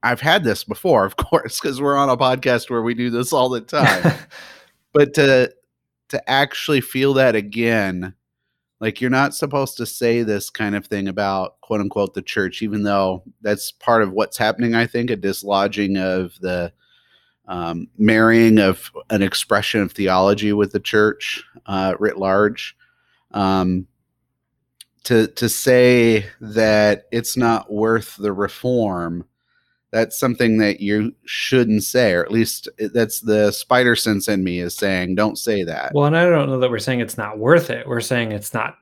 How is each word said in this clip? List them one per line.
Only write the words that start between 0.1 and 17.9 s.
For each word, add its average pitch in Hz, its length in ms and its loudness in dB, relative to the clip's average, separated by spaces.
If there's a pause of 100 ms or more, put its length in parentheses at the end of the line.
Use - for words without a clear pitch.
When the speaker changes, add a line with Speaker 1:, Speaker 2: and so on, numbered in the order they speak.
Speaker 1:
had 165 220 2
this 110 200 -2
before, 107 420 2
<laughs> - 0 -
of 98 120 -6
course, - 420 -2
'cause 135 220 -6
we're 143 160 0
on 139 120 2
a 123 80 2
podcast 127 520 0
where 117 120 -2
we 117 120 -2
do 120 160 -4
this 123 240 -2
all 127 160 2
the 120 120 -4
time. 151 580 0
Speaker 2:
<laughs> - 40 -20 (680)
Speaker 1:
But 143 220 4
to, 135 380 4 (560)
to - 200 -8
actually 139 520 0
feel 135 340 0
that 131 200 4
again, 104 800 -2 (640)
like, 110 200 -4
you're 127 120 0
not 135 240 2
supposed 139 420 -4
to 117 80 -6
say 117 380 0
this 104 260 -4
kind 104 260 -4
of 98 120 -6
thing 98 200 -4
about, 98 540 -4
quote 107 200 -4
unquote, 98 340 -4
"the 95 80 -6
church," 95 400 -4
even 104 180 -4
though 95 400 0 (200)
that's 104 300 -4
part 117 300 2
of 98 120 0
what's 101 240 -2
happening, 113 360 0
I 117 140 0
think, 120 240 -4
a 113 40 -2
dislodging 98 840 -2
of 92 440 -4
the, 90 300 -4 (760)
um, 85 420 -8 (100)